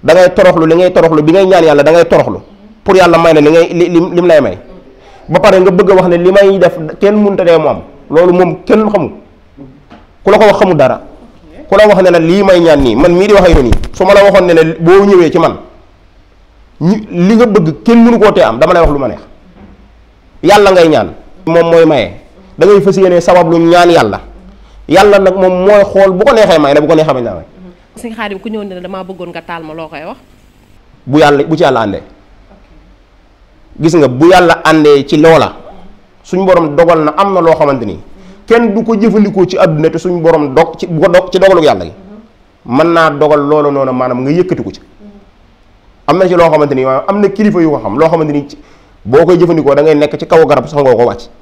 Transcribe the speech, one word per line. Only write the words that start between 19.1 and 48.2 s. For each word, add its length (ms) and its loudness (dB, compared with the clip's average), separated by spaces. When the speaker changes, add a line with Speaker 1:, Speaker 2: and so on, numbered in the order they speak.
Speaker 1:
Yàlla 280 2
ngay 180 4
ñaan. 240 -2
Moom 260 0
mooy 140 4
maye. 260 -2
Da 80 0
ngay 160 4
fas 160 -2
yéene 240 0
sabab 280 0
lu 80 0
ñaan 320 2
yàlla. 300 0
Yàlla 300 4
nag 180 0
moom 280 0
mooy 200 4
xool 260 0
bu 140 -2
ko 80 2
neexee 260 2
may 140 0
la, 80 2
bu 60 -4
ko 80 0
neexee 180 0
bañ 100 -4
la 120 -8
may. 100 -16
Speaker 2:
Sëñ 200 -16
Xaadim, 240 -10
ku 100 -14
ñëw 160 -10
ne 100 -14
la 60 -16
damaa 240 -12
bëggoon 240 -16
nga 120 -16
taal 220 -14
ma, 100 -16
loo 140 -14
koy 160 -18
wax? 140 -18
Speaker 1:
Bu 140 -2
yàlla, 240 0
bu 120 -4
ci 80 -4
yàlla 180 -2
àndee. 200 -8
Gis 160 0
nga, 120 2
bu 200 0
yàlla 380 2
àndee 420 2
ci 100 -2
loola, 360 2
suñ 220 -6
borom 300 0
dogal 300 2
na 120 -4
am 160 -2
na 80 0
loo 140 0
xamante 300 -4
ni 140 -10
kenn 280 -2
du 100 -4
ko 120 -4
jëfandikoo 500 0
ci 120 -8
àdduna 320 0
te 80 -8
suñ 240 -6
borom 320 0
dog 240 -2
ci, 100 -8
bu 140 -6
ko 80 2
dog 220 0
ci 80 -2
dogalu 240 2
yàlla 220 0
gi. 80 -18
Mën 260 -2
naa 200 0
dogal 360 0
loola 240 0
noonu 220 -4
maanaam 300 -6
nga 80 -4
yëkkati 320 -4
ko 80 -12
ci. 100 -20
Am 100 0
na 100 0
ci 80 -2
loo 140 2
xamante 260 0
ni 80 -2
maanaam 240 -2
am 140 -4
na 80 0
kilifa 320 -2
yu 100 0
ko 80 -4
xam, 180 -8
loo 120 0
xamante 240 -2